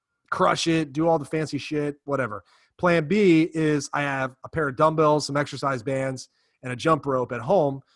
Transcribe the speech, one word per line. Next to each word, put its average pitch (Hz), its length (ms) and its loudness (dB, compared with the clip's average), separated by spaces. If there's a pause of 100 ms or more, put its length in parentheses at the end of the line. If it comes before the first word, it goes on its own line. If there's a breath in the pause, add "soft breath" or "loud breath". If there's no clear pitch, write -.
(300)
crush 175 360 0
it, 160 260 0
do 156 160 0
all 165 100 2
the 143 60 -6
fancy 151 340 -4
shit, 147 460 -6
whatever. 123 400 -4 (340 soft breath)
Plan 170 300 2
B 175 440 4
is 151 400 0
I 143 100 -2
have 135 320 -4 (100)
a 127 40 -18
pair 156 200 -4
of 123 80 -8
dumbbells, 151 500 4
some 139 100 -6
exercise 139 460 -4
bands, 135 460 -6 (340)
and 127 100 -8
a 123 40 -6
jump 147 300 0
rope 127 260 -2
at 120 80 -6
home. 139 400 0 (160)